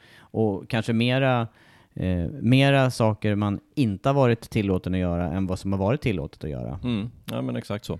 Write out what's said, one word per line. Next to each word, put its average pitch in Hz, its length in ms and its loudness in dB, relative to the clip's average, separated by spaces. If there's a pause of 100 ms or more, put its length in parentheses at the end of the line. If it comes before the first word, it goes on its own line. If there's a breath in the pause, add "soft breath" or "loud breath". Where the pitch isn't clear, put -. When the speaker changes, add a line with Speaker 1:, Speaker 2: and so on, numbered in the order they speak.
(180 loud breath)
Speaker 1:
och 104 520 -2
kanske 117 220 -2
mera, 123 560 2 (460 loud breath)
eh, 90 320 0 (140)
mera 135 500 4
saker 107 440 0
man 101 260 0 (140)
inte 113 340 0
har 139 60 4
varit 123 360 2
tillåten 95 440 0
att 92 60 0
göra 87 320 0
än 95 140 -2
vad 92 120 -4
som 98 140 -4
har 98 60 -2
varit 104 220 0
tillåtet 90 440 -4
att 78 60 -6
göra. 64 340 -6
Speaker 2:
Mm, 117 260 -4 (140)
ja, 123 180 -6
men 127 140 -6
exakt 104 280 -8
så. 82 160 -6